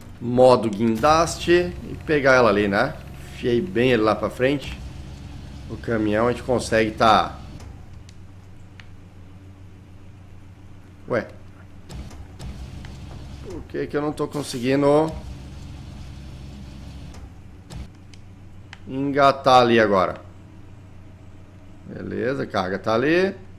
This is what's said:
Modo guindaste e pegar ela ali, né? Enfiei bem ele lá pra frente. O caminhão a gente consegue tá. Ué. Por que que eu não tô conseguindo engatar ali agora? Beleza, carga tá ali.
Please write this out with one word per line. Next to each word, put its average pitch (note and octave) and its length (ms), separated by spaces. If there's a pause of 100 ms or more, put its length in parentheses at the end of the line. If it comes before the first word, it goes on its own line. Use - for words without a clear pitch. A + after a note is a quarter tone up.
(200)
Modo B2 500
guindaste D#3 1040 (160)
e - 160
pegar C#3 280
ela B2 160
ali, G2+ 180
né? A2+ 260 (400)
Enfiei A#2+ 280
bem A2+ 300
ele A2 120
lá G#2+ 100
pra G#2 160
frente. C3+ 480 (920)
O A2+ 80
caminhão G#2+ 500
a A#2+ 40
gente A#2+ 120
consegue A2+ 480
tá. G#2+ 460 (3750)
Ué. A#2+ 180 (2250)
Por D3 140
que C#3+ 240
que D3 100
eu D3 40
não D3+ 100
tô D3 160
conseguindo C#3+ 840 (3750)
engatar C3+ 760
ali A#2 180
agora? G2 420 (1600)
Beleza, G#2 600
carga F#2+ 340
tá A2 140
ali. E3 420 (240)